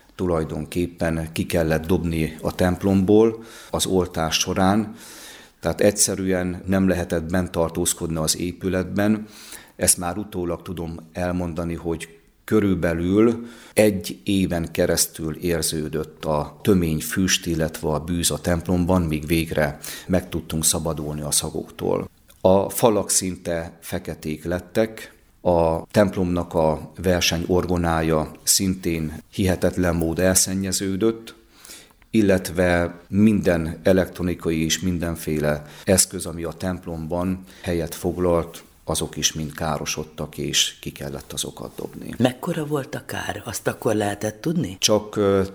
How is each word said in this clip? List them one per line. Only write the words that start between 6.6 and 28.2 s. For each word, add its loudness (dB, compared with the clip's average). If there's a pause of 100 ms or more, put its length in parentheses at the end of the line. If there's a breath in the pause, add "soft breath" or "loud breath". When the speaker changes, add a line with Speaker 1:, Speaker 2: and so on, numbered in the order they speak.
Speaker 1:
nem 4
lehetett 0
bent 0
tartózkodni -2
az 0
épületben. 0 (500 loud breath)
Ezt 2
már -4
utólag -4
tudom -8 (160)
elmondani, -2
hogy -6 (240)
körülbelül 2 (260 loud breath)
egy 2
éven 0
keresztül 0
érződött -4
a -2
tömény 2
füst, 0
illetve -2
a 0
bűz -2
a -2
templomban, 2
míg -2
végre 0 (280 loud breath)
meg 0
tudtunk -4
szabadulni -2
a -6
szagoktól. -2 (320)
A 6
falak 2
szinte -4
feketék -8
lettek, -4 (280)
a 4
templomnak 2
a 2 (100)
versenyorgonája 2 (120)